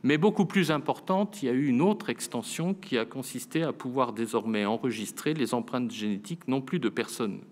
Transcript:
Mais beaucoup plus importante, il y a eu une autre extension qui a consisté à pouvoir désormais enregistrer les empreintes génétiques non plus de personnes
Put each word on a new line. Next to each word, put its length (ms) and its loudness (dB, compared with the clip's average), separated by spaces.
Mais 140 6
beaucoup 280 4
plus 240 2
importante, 720 0
il 40 -2
y 40 2
a 40 2
eu 140 2
une 140 4
autre 280 2
extension 640 -4
qui 240 -4
a 80 2
consisté 580 -6
à 80 0
pouvoir 400 -2
désormais 540 0
enregistrer 680 0
les 200 0
empreintes 380 -2
génétiques 580 -4
non 100 2
plus 200 -2
de 100 0
personnes 500 -2